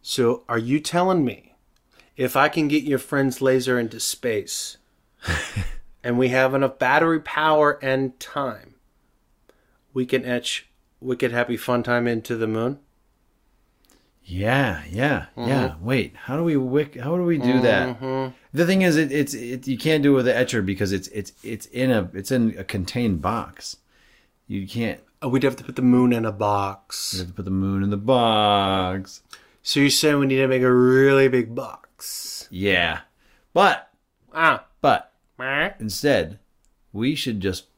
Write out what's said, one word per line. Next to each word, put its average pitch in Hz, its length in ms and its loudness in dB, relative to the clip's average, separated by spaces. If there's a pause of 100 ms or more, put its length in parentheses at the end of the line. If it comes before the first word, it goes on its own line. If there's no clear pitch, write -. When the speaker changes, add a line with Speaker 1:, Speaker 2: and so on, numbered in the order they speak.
Speaker 1:
So, - 460 -2
are 117 100 -2
you 127 220 0
telling 175 440 0
me - 300 -8 (600)
if 127 200 -2
I 143 120 4
can 151 200 0
get 147 160 2
your 139 140 0
friend's 135 440 -2
laser 131 360 2
into 117 220 -6
space - 760 -6 (640)
Speaker 2:
<laughs> - 640 -10
Speaker 1:
and 123 140 0
we 127 100 4
have 131 260 2
enough 135 240 0
battery 156 420 2
power 151 640 2
and 135 360 -2
time, - 560 -10 (1160)
we 127 140 -2
can 127 180 0
etch 123 420 -4 (340)
Wicked 123 320 -2
Happy 120 240 -2
Fun 123 260 -2
Time 120 240 0
into 117 300 -4
the 113 100 -2
moon? 113 320 -2 (1400)
Speaker 2:
Yeah, 98 680 -2
yeah, 110 380 -2 (100)
yeah. 120 340 0
Speaker 1:
Mm-hmm. 80 140 -16
Speaker 2:
Wait, 127 320 -2
how 131 200 -8
do 170 80 -2
we 160 120 2
wick-, 139 440 -2
how 147 160 -4
do 180 80 0
we 170 140 2
do 127 240 2
that? 113 380 2
Speaker 1:
Mm-hmm. 131 340 -6 (180)
Speaker 2:
The 165 140 2
thing 190 160 2
is, 170 140 4
it, 151 140 2
it's, 143 240 -2
it, 120 320 -10
you 131 120 -2
can't 156 240 0
do 143 100 6
it 135 40 6
with 123 100 2
the 123 100 2
etcher 123 260 0
because 95 300 -2
it's, 92 160 -4
it's, 104 240 -10 (100)
it's 104 240 -12
in 131 240 0
a, 101 240 2
it's 98 160 -10
in 117 280 2
a 95 60 -10
contained 98 580 -4
box. - 540 -6 (680)
You 98 220 -6
can't. 113 320 -6 (220)
Speaker 1:
Oh, 131 60 -6
we'd 131 140 2
have 131 140 0
to - 80 -18
put - 120 -4
the 131 60 -2
moon 123 300 6
in 117 120 0
a 107 80 -2
box. 101 840 -4
Speaker 2:
We 92 60 -6
have 90 80 -8
to 90 60 -16
put 98 100 -10
the 95 60 -6
moon 98 320 0
in 101 80 0
the 104 60 -2
box. 101 1300 0 (400)
Speaker 1:
So - 180 -2
you're 139 100 4
saying 147 280 2
we 139 80 2
need 135 100 2
to 131 120 2
make 131 140 2
a 127 100 4
really 131 560 6
big 120 260 0
box? - 960 -12
Speaker 2:
Yeah, 90 500 0 (520)
but, 180 380 2 (420)
Speaker 1:
Ah. 156 320 2 (160)
Speaker 2:
but - 320 2 (260)
Speaker 1:
Meh. 139 420 -2
Speaker 2:
instead, 107 580 0 (540)
we 120 220 -2
should 113 260 -6
just 92 260 -4 (120)